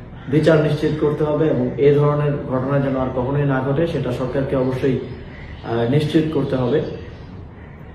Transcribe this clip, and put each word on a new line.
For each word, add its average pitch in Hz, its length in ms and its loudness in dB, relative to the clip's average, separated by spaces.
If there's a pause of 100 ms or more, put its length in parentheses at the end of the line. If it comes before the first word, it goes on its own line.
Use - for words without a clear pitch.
(300)
বিচার 156 320 6
নিশ্চিত 147 280 0 (100)
করতে 151 220 2
হবে 151 240 2
এবং 123 300 2
এ 143 160 6
ধরনের 147 380 4 (200)
ঘটনা 131 280 0
যেন 131 180 0
আর 127 180 0
কখনোই 139 280 0
না 135 240 2
ঘটে 151 200 2
সেটা 127 240 -2
সরকারকে 131 440 -2
অবশ্যই, 127 420 0
আহ, - 920 -6
নিশ্চিত 151 320 2 (100)
করতে 135 220 0
হবে। 131 260 2 (1120)